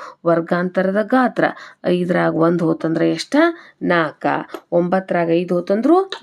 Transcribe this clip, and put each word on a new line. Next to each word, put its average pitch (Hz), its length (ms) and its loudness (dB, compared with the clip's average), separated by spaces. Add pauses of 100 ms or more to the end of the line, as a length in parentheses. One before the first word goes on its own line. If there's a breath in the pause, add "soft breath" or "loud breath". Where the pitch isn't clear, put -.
(260 loud breath)
ವರ್ಗಾಂತರದ 180 760 0
ಗಾತ್ರ 240 420 0 (420 loud breath)
ಐದರಾಗ 175 500 0
ಒಂದು 165 300 2
ಹೋತಂದ್ರ 160 360 0
ಎಷ್ಟ? 165 340 -2 (460 loud breath)
ನಾಲ್ಕ. 165 440 0 (460 loud breath)
ಒಂಬತ್ತರಾಗ 175 600 0
ಐದು 175 240 0
ಹೋತಂದ್ರು 254 560 2 (120)